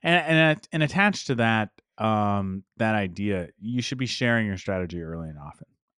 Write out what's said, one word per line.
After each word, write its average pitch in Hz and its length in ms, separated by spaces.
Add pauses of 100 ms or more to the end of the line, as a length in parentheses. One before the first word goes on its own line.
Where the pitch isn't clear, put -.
And, 170 220
and, 160 460
and 160 120
attached 196 440
to 131 80
that, 113 340 (280)
um, 101 640 (140)
that 110 180
idea, 95 540 (100)
you 120 220
should 131 160
be - 80
sharing 117 420
your 95 100
strategy 90 440
early 82 280
and 73 100
often. - 280 (300)